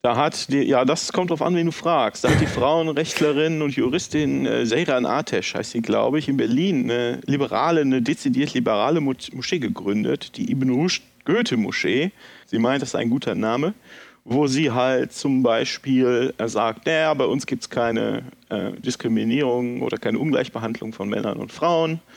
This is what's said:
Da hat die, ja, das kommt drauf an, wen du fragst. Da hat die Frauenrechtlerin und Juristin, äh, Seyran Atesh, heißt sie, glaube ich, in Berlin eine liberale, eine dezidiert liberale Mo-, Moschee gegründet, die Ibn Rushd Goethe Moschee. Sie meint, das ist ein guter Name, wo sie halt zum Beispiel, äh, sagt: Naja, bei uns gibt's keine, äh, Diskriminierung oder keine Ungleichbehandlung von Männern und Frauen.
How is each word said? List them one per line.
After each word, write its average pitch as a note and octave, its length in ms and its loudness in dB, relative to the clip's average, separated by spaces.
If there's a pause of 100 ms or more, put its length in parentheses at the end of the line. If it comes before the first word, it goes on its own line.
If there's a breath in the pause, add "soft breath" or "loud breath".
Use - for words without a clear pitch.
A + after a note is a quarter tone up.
Da A#2+ 140 2
hat D3 340 -2
die, C#3 120 2
ja, C3 200 4
das D3+ 300 0
kommt F3+ 180 0
drauf D#3 100 -2
an, F3 140 2
wen E3+ 120 2
du D#3+ 40 0
fragst. C#3+ 540 0
Da C3 40 4
hat C#3 120 4
die - 40 4
Frauenrechtlerin D#3 1160 0
und C#3+ 140 0
Juristin, C#3 720 0
äh, A#2+ 200 0
Seyran B2+ 400 2
Atesh, - 500 -2
heißt - 160 -6
sie, A#2 100 -2
glaube A2+ 380 2
ich, C#3+ 80 -4
in C#3 80 0
Berlin B2+ 560 2
eine A#2+ 340 -2
liberale, C#3+ 560 2
eine C3 200 2
dezidiert C3+ 520 0
liberale A#2+ 460 2
Mo-, C3+ 140 0 (180)
Moschee D#3 280 -4
gegründet, G#2+ 760 -2
die - 160 -4
Ibn C3 180 0
Rushd D3+ 340 0 (200)
Goethe A3 320 0
Moschee. A2+ 560 0 (360 loud breath)
Sie A2+ 120 -2
meint, C3 220 2
das C3+ 80 -6
ist - 60 -8
ein A#2 140 0
guter A#2+ 240 0
Name, A#2+ 400 0 (520 loud breath)
wo C#3 220 2
sie C3+ 240 2
halt B2+ 420 0
zum C3 280 0
Beispiel, B2 960 2
äh, A2+ 120 -2
sagt: A2 360 -2
Naja, D#3 280 2
bei C#3 120 2
uns - 200 -2
gibt's - 240 -6
keine, A2+ 540 -2 (260)
äh, G2+ 240 -4
Diskriminierung B2 1120 -2
oder A#2 140 -4
keine A2+ 220 -2
Ungleichbehandlung A#2 720 -2
von G2+ 160 -8
Männern G#2+ 300 -2
und G2 160 -10
Frauen. E3 480 0 (140 loud breath)